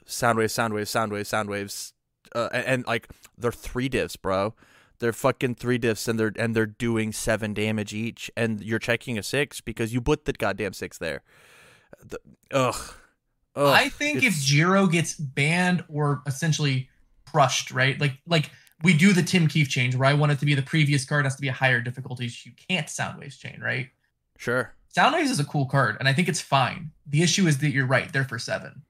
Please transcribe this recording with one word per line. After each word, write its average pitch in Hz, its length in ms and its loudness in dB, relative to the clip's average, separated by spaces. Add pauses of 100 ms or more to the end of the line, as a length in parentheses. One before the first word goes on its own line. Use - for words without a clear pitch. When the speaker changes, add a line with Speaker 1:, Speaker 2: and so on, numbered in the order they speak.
Speaker 1:
sound 117 320 0
waves, 110 140 2
sound 117 220 -2
waves, 104 160 -4
sound 110 220 -2
waves, 104 160 -6
sound 107 200 -2
waves, 101 440 -8 (420)
uh, 117 180 -2
and, 123 140 -4
and, 127 200 0
like, 117 220 -4 (280)
they're 117 160 -2
three - 360 -6
diffs, 98 320 -2
bro. 98 340 0 (440)
They're 117 140 0
fucking 127 420 0
three 123 240 -2
diffs, 113 300 -2
and 113 100 0
they're, 110 180 0
and 117 200 -2
they're 110 100 2
doing 110 460 -2
seven 107 420 -2
damage 107 400 -2
each, 110 420 -8
and 113 240 -2
you're 110 200 -2
checking 117 360 -2
a 98 60 -4
six - 380 -4
because 113 340 -4
you 127 60 0
put 147 240 0
the 143 80 -2
goddamn 98 400 -4
six - 260 -12
there. 76 240 -6 (840)
The, - 140 -14 (320)
ugh. - 440 -2 (600)
Ugh, 143 200 4
Speaker 2:
I 247 140 6
think 294 300 -2
if - 60 0 (100)
Speaker 1:
it's 143 100 -2
Speaker 2:
Jiro 175 420 4
gets 165 280 0
banned 165 760 0
or 147 380 -2
essentially 143 640 -2 (420)
crushed, 135 400 2
right? 135 300 0
Like, 147 260 0
like, 165 240 2 (320)
we 180 100 4
do 175 200 6
the 175 100 4
Tim 165 260 4
Keefe 151 200 2
change 127 280 0
where 131 120 4
I 143 60 4
want 147 180 4
it 139 80 0
to 147 60 0
be 147 80 4
the 135 80 0
previous 143 420 2
card 147 200 0
has 131 120 -2
to - 40 -12
be 139 80 -4
a 127 40 -4
higher 127 280 2
difficulty. 120 480 -8 (160)
You 117 80 -20 (160)
can't 175 220 -4
sound - 300 -8
waves - 180 -16
chain, - 240 -16
right? 123 260 -4 (480)
Speaker 1:
Sure. 120 380 -4 (140)
Speaker 2:
Sound 220 260 4
waves 320 160 2
is 185 100 0
a 143 40 0
cool 139 220 0
card, 127 340 2
and 131 80 2
I 135 40 4
think 175 160 2
it's 180 120 -2
fine. - 500 0 (160)
The 147 160 2
issue 175 240 4
is 147 120 4
that 147 120 0
you're 135 160 0
right. 117 260 2
They're 135 120 0
for 127 140 -10
seven. - 500 -8